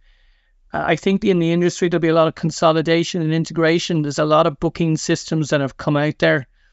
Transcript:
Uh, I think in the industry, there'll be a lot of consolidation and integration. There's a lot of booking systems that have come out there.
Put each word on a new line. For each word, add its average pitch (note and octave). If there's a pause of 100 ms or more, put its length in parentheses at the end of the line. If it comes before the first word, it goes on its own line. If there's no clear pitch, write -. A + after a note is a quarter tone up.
(760)
Uh, D#3
I D#3+
think G3
in F#3+
the E3
industry, F3
there'll E3+
be E3
a D#3+
lot D#3+
of D3+
consolidation E3
and D#3
integration. E3
There's D3
a D#3
lot D#3
of D3+
booking D#3+
systems D#3
that D3
have C3+
come D3
out D3+
there. D#3 (260)